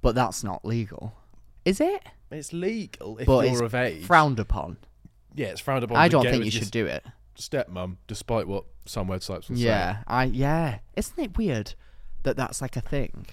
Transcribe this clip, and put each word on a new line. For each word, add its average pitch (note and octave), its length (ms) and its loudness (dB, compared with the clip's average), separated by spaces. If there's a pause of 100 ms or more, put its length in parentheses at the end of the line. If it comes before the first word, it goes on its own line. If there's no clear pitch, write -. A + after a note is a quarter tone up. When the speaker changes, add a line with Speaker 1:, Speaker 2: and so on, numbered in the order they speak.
Speaker 1:
But A#2+ 120 4
that's A#2 300 0
not G2 220 -8
legal. A2 480 -4 (500)
Is G3 160 0
it? F#4 240 0 (280)
Speaker 2:
It's D3+ 200 -12
legal F3 680 -6
if A#2+ 100 0
Speaker 1:
But C3 180 8
Speaker 2:
you're B2 80 4
Speaker 1:
it's A#2+ 80 0
Speaker 2:
of A#2 140 -2
age. F#2+ 300 -2
Speaker 1:
frowned D3+ 340 6
upon. F2+ 380 -2 (560)
Speaker 2:
Yeah, C3 140 -4
it's F#2 140 -8
frowned C3 240 0
upon A#2 120 -2
Speaker 1:
I E3 120 10
Speaker 2:
to - 20 6
Speaker 1:
don't C#3 120 6
Speaker 2:
get B2 80 4
Speaker 1:
think B2 120 2
Speaker 2:
with G#2+ 100 -2
Speaker 1:
you A2+ 60 0
Speaker 2:
your G#2+ 60 -2
Speaker 1:
should G2 60 -8
do A2+ 140 0
it. C#2+ 200 -4 (320)
Speaker 2:
stepmom, F#2 580 -6 (120)
despite A2 400 -2
what G2 180 -4 (200)
some F#2 220 -4
websites F#2 420 -6
will A#2+ 60 -4
say. A#2+ 80 2
Speaker 1:
Yeah, G#2 420 2
I, B2+ 200 2
yeah. C3+ 540 2 (180)
Isn't - 200 -4
it A3+ 200 -4
weird C#3+ 360 0 (500)
that C3 120 2
that's, - 260 -4
like, C3 140 -6
a A#2+ 60 -2
thing? - 520 -2